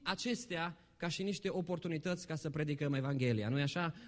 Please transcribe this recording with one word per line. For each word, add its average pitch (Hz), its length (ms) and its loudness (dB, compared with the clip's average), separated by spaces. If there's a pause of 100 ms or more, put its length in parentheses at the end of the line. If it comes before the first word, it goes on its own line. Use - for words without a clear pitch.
acestea 180 760 -2 (200)
ca 170 100 -2
și 175 160 -2
niște 196 260 -2
oportunități 175 800 -2
ca 160 80 -4
să 151 140 -2
predicăm 147 440 0
Evanghelia. 127 560 2
Nu-i 139 120 2
așa? 160 320 0 (140)